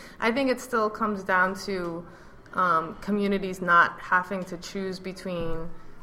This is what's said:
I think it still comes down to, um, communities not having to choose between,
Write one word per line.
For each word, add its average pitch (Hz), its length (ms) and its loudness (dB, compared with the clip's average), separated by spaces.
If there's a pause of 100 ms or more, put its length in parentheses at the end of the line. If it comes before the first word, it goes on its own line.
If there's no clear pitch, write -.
(200)
I 226 120 4
think 269 180 2
it 247 120 0
still 220 280 0
comes 214 340 -2
down 190 320 4 (100)
to, 175 400 -4 (480)
um, 165 480 2
communities 196 600 0
not 170 380 6
having 185 460 0
to 175 120 -10
choose 190 420 -6
between, 170 720 -4 (340)